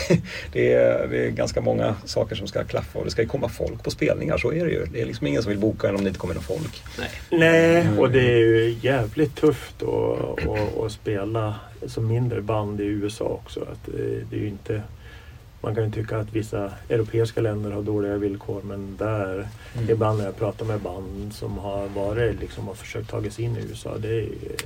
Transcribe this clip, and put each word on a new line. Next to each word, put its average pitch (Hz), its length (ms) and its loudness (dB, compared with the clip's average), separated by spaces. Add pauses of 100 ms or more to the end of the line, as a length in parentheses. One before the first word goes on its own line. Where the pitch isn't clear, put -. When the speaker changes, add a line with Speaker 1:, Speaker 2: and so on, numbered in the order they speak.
(240)
Speaker 1:
<laughs> - 280 -10
det 123 200 4
är, 123 360 4
det 120 180 0
är 117 40 0
ganska 117 300 -2
många 110 340 2 (100)
saker 113 320 -2
som 104 100 -6
ska - 180 -4
klaffa, - 340 -4
och 107 60 -2
det 104 60 -2
ska - 120 2
ju 113 60 0
komma 135 200 -2
folk - 340 -6
på - 80 -4
spelningar, - 480 2
så 131 140 0
är 170 120 0
det 165 60 2
ju. 92 220 0
Det 113 80 -4
är - 60 -2
liksom 113 200 -4
ingen 143 160 2
som 107 80 -2
vill 104 100 0
boka 107 280 2
en 101 80 0
om 98 80 0
det 98 40 2
inte 85 120 -4
kommer 87 140 -2
någon 78 80 -6
folk. - 400 -6 (160)
Speaker 2:
Nej. - 120 -6 (200)
Speaker 3:
Nej, 165 500 8
Speaker 1:
Mm. - 180 4
Speaker 3:
och 131 120 6
det 131 100 6 (120)
är 117 60 8
ju 113 420 6
jävligt 127 560 2
tufft - 460 2
att, 58 680 0
att, 107 360 0
att 107 80 -4
spela 107 640 -2 (320)
som 117 200 -2
mindre 113 340 2
band 104 400 0
i 104 40 0
U 104 220 0
S - 140 -4
A - 40 -2
också. - 360 -6
Att - 260 -10
det, - 440 -4
det 113 60 -6
är 110 40 -2
ju 104 80 -2
inte, 107 340 -4 (800)
man 110 140 -4
kan 110 100 2
ju 107 60 0
tycka 110 280 -4
att 107 140 -4
vissa 104 380 -2 (180)
europeiska 113 520 2
länder 104 300 0
har 104 120 -2
dåliga 104 340 0
villkor, 101 480 -2
men 98 320 -8
där, 101 520 -2 (280)
Speaker 1:
Mm. 117 140 0
Speaker 3:
ibland 110 280 4
när 104 60 0
jag 95 120 -4
pratar 104 300 -2
med 107 140 -2
band 95 540 -8
som 107 240 -6
har 101 280 -4
varit, 101 540 0
liksom, - 280 -8
och 101 80 -10
försökt - 340 -10
ta 107 200 -4
sig 113 140 -6
in 117 120 -2
i 107 40 -4
U 107 120 -6
S 113 140 -10
A, - 120 -6
det 107 100 -4
är 110 40 -2
ju 113 160 0 (380)